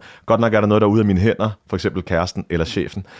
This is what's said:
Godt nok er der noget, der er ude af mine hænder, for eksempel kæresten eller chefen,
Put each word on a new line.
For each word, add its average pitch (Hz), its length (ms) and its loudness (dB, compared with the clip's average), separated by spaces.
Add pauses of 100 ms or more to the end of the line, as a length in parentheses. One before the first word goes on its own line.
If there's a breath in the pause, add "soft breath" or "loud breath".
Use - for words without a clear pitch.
(260 loud breath)
Godt 113 160 2
nok 113 120 0
er 110 80 2
der 104 60 2
noget, 104 140 4
der 107 60 4
er 101 40 4
ude 110 80 4
af 107 60 2
mine 98 140 2
hænder, 107 300 0 (200)
for 104 80 -4
eksempel 90 260 -4
kæresten 87 460 -4
eller 82 160 -2
chefen, 92 400 -6 (140 loud breath)